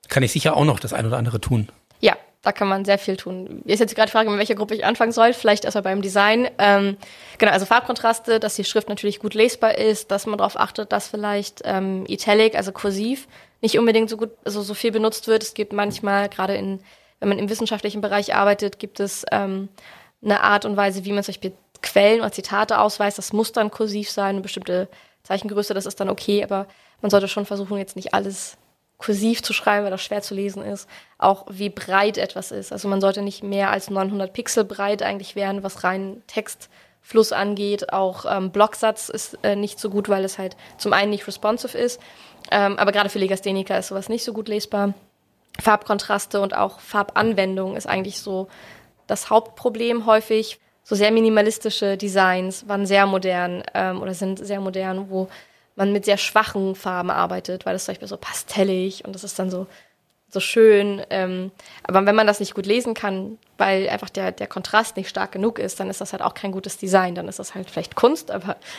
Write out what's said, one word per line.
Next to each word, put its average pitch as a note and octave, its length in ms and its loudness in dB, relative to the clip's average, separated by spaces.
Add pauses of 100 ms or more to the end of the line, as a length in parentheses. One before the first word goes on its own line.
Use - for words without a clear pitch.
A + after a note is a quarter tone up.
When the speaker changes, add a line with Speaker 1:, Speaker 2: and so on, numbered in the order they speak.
Speaker 1:
kann C3+ 140 4
ich A#2 100 2
sicher D#3 240 2
auch C#3+ 80 4
noch C#3 140 4
das - 140 -6
ein - 140 -2
oder A#2+ 120 0
andere A#2 220 -2
tun. A2 280 0 (320)
Speaker 2:
Ja, - 160 4 (260)
da G3+ 100 2
kann G3+ 160 -2
man G3 160 0
sehr G3+ 140 4
viel G3 180 -4
tun. F#3 480 -12
Ist G#3 160 0
jetzt A3 160 2
gerade A3 100 4
die G#3+ 60 -10
Frage, A3 180 4
mit G#3 80 0
welcher G#3+ 160 2
Gruppe G#3 220 -2
ich - 80 -4
anfangen A3+ 280 2
soll. A#3 200 6
Vielleicht G#3 320 2
erstmal G#3 180 -2
beim F#3+ 200 -2
Design. G#3 460 4 (100)
Ähm, G3+ 380 4 (420)
genau, G#3 140 6
also F#3+ 140 2
Farbkontraste, A#3 720 2
dass G#3+ 160 -2
die G3 100 -4
Schrift - 240 0
natürlich G#3 300 -4
gut G#3+ 160 -6
lesbar A3+ 420 4
ist, G#3+ 360 2
dass G3+ 140 -2
man G#3 120 -2
darauf G3+ 200 0
achtet, G#3 340 -2
dass G#3 160 -2
vielleicht, G#3 560 -4
ähm, F#3+ 420 -2
Italic, G#3+ 480 4
also F#3+ 160 -2
kursiv, G#3 560 -4 (340)
nicht A3+ 180 4
unbedingt A3+ 300 4
so A3 80 -6
gut, G#3+ 140 -4 (140)
also G#3 180 -4
so G3+ 120 -8
viel A3+ 180 0
benutzt G#3+ 340 0
wird. A3 160 4
Es - 120 -10
gibt G#3 180 -4
manchmal, G3+ 560 0
gerade G3 260 -2
in, G3 260 -4 (380)
wenn G#3 100 0
man G3+ 120 2
im G3+ 100 -2
wissenschaftlichen G#3+ 500 -4
Bereich G3+ 340 0
arbeitet, G3+ 440 2
gibt - 220 -12
es, - 320 -4
ähm, G3 360 -2 (540)
eine G3+ 200 2
Art G#3 220 4
und G#3+ 120 -2
Weise, G3 280 0
wie G3+ 80 -4
man G3+ 120 0
zum G3 80 -8
Beispiel F#3 200 -8 (300)
Quellen G#3 380 6
und G3+ 140 -2
Zitate G#3+ 440 0
ausweist. G#3 400 2
Das - 140 -8
muss A3 200 0
dann G#3+ 180 0
kursiv G#3 400 -4
sein, G3 260 -2
eine F#3+ 40 -4
bestimmte F#3+ 480 -4 (340)
Zeichengröße, G3+ 520 -4
das F#3+ 120 -4
ist G3 140 -10
dann G3 100 0
okay, G3+ 340 0
aber G3+ 220 -4 (340)
man G#3 100 -2
sollte G3 180 4
schon G3+ 180 -4
versuchen, G3+ 320 -6
jetzt G3 180 -8
nicht F#3+ 180 -6
alles G3 420 -4 (420)
kursiv A3 440 0
zu - 120 -4
schreiben, G#3 300 2
weil G3+ 60 -2
das F#3+ 120 -6
schwer G#3 180 -4
zu G3+ 140 -10
lesen G3 280 -6
ist, G3+ 260 -10 (280)
auch G3 320 2
wie G3 220 -6
breit G3+ 480 0
etwas F#3+ 340 -6
ist. G3 180 -10
Also - 160 -8
man G3 140 0
sollte G3 220 2
nicht G3+ 200 -8
mehr G3 280 0
als G3+ 180 -2
neunhundert F#3+ 460 -4
Pixel A#3 300 0
breit G3+ 380 -2
eigentlich G3 340 -6
werden, G3 260 -4
was G3 220 -8
rein F#3+ 420 -4
Textfluss - 1080 -2
angeht. G3+ 640 -2
Auch, F#3+ 340 -2
ähm, F#3+ 220 -2
Blocksatz G#3+ 580 0
ist, - 340 -10
äh, G3+ 140 2
nicht G3+ 220 -6
so G#3+ 100 -6
gut, G3+ 220 -2
weil F#3+ 120 2
es F#3+ 140 -6
halt F#3+ 180 -8 (220)
zum - 160 -2
einen G3+ 180 4
nicht G3+ 160 -4
responsive A#3 520 -4
ist, A#3+ 200 -2 (520)
ähm, G3+ 280 2
aber G3 140 2
gerade G3+ 160 2
für G#3 100 -6
Legastheniker F#3+ 600 -2
ist F#3+ 100 -6
sowas G3 220 -8
nicht A3+ 140 -4
so A#3 100 -8
gut G#3+ 140 -8
lesbar. G#3 440 -2 (640)
Farbkontraste G#3 800 0
und G3 140 -2
auch G3 260 -2
Farbanwendung G3 960 0
ist - 100 -8
eigentlich F#3+ 340 -4
so F#3+ 280 -6 (600)
das - 180 -4
Hauptproblem A3+ 800 0
häufig. A3 540 2 (220)
So - 120 -4
sehr G#3 160 4
minimalistische A3 840 2
Designs F#3+ 720 0
waren G3+ 180 -2
sehr G3 200 6
modern, F3+ 560 -2 (120)
ähm, F#3 260 -2
oder F#3 140 -6
sind F#3+ 300 -6
sehr G3+ 160 -6
modern, F#3+ 500 -6
wo F#3 180 -2 (480)
man G3 160 2
mit G3+ 120 0
sehr G3+ 120 4
schwachen G3+ 580 0
Farben F3+ 360 -4
arbeitet, F3+ 560 -2
weil F#3+ 80 -2
es F#3 100 -6
zum G3+ 80 -8
Beispiel - 160 -12
so G3 80 -10
pastellig F#3+ 880 -2
und G3 100 -12
das F#3 100 -16
ist - 140 -10
dann F#3+ 120 -2
so, F#3 160 -8 (640)
so G3 120 -4
schön. G3+ 720 6
Ähm, F#3 400 -2 (320)
aber F#3+ 240 2
wenn G#3 80 4
man A3 120 6
das G#3 140 2
nicht G3 140 -4
gut F#3+ 120 -6
lesen A#3 280 0
kann, G3+ 440 -6 (200)
weil G3 300 2
einfach G3+ 220 -6
der, F#3+ 220 -4
der G3+ 140 -10
Kontrast G#3+ 500 0
nicht F#3+ 120 -8
stark F#3+ 240 -6
genug G#3+ 260 -2
ist, G3+ 220 -6
dann F#3+ 100 -6
ist F#3+ 100 -10
das - 120 -8
halt F#3+ 100 -8
auch - 120 -2
kein G3 180 -6
gutes F#3+ 260 -10
Design. F#3 360 2
Dann F3 140 -8
ist F#3 100 -12
das - 160 -12
halt F#3+ 140 -10
vielleicht - 280 -8
Kunst, C#4+ 340 4
aber F#3 260 -6 (220)